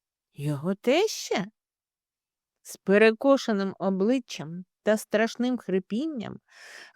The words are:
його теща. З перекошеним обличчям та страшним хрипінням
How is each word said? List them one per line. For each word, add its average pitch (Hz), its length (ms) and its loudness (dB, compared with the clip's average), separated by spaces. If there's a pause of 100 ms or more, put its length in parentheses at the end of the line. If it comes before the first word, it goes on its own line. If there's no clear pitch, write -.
(340)
його 147 420 -4
теща. 269 680 0 (1160)
З - 160 -18
перекошеним 220 1000 4
обличчям 185 840 -2 (200)
та 214 120 4
страшним 233 600 -2
хрипінням 202 840 -4 (560)